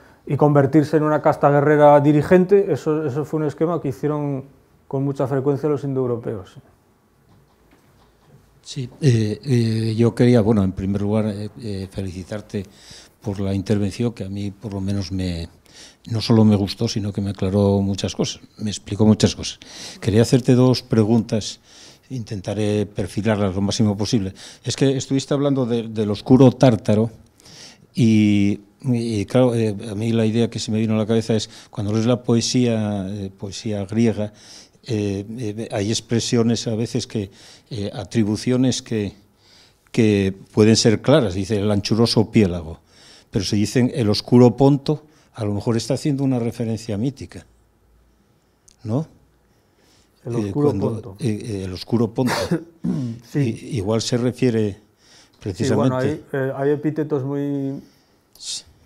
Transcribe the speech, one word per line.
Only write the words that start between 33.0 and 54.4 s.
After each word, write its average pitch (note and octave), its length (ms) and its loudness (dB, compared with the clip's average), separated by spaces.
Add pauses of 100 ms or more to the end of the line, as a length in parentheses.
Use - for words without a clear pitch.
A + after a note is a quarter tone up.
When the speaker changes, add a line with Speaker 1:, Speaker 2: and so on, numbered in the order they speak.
Speaker 2:
eh, G2+ 280 -8
poesía G2+ 480 -8
griega, G#2+ 480 -2 (560)
eh, G#2 360 -4 (120)
eh, A2 360 -8
hay G#2 160 -2
expresiones A2+ 800 -2
a A2 80 -4
veces A#2 320 -4
que, G2+ 220 -6 (400)
eh, G#2 240 -8
atribuciones A#2 880 -2
que, G#2 340 -6 (760)
que G2+ 420 2 (200)
pueden A2 240 6
ser A2 240 4
claras, B2+ 320 2
dice G2+ 260 -4
el G#2 100 0
anchuroso G#2+ 640 0
piélago, F2 480 0 (500)
pero G#2 140 -4
si G#2 140 -2
dicen A#2+ 360 0
el A2 160 -2
oscuro A#2+ 460 6
Ponto, C#3 480 2 (300)
a A2+ 100 -10
lo G#2 100 -4
mejor A2 220 -2
está A2+ 200 -4
haciendo C#3 280 -4
una C3 160 -2
referencia A2+ 580 -6
mítica, G#2+ 480 -10 (1400)
¿no? B2 220 -4 (1160)
Speaker 1:
El A#2 100 -6
Speaker 2:
Eh, A2 100 -2
Speaker 1:
oscuro C#3+ 240 0
Speaker 2:
cuando, G2 240 -2
Speaker 1:
Ponto. G2 260 -12
Speaker 2:
eh, G#2+ 240 -2
eh, G2+ 220 -8
el F#2 80 -8
oscuro A2+ 400 -2
Ponto. B2 200 -2 (500)
Speaker 1:
<coughs> C3 460 -6
Sí. D#3 100 -4 (320)
Speaker 2:
I-, B2+ 60 -4
igual A2 240 0
se - 160 -4
refiere A#2 540 0